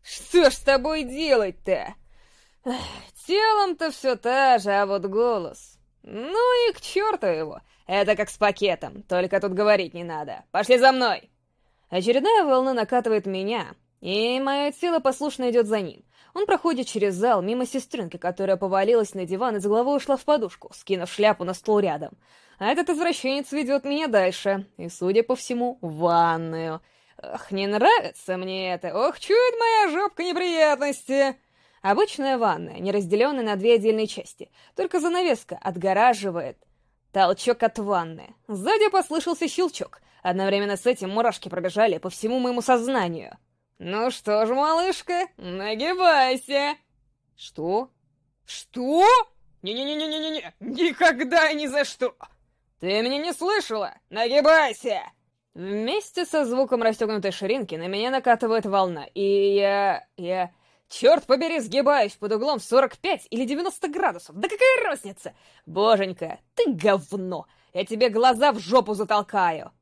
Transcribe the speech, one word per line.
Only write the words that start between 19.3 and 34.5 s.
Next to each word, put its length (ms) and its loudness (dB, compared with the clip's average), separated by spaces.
и 20 -4
с 60 -6
головой 320 2
ушла 180 0
в 80 -12
подушку, 500 -2
скинув 380 -6
шляпу 320 2
на 100 -4
стол 260 0
рядом. 380 -4
А 120 0
этот 180 0
извращенец 640 -2
ведет 320 -2
меня 240 -4
дальше, 580 0
и, 120 -12
судя 340 0
по 120 0
всему, 460 -6
в 160 -10
ванную. 840 0
«Ох, 300 -12
не 160 -4
нравится 680 2
мне 360 -6
это! 200 -8
Ох, 260 -2
чует 400 2
моя 300 4
жопка 340 -4
неприятности!» 1120 0
Обычная 540 0
ванная, 420 -2
не 120 -4
разделенная 520 0
на 120 -2
две 200 4
отдельные 320 2
части. 420 -16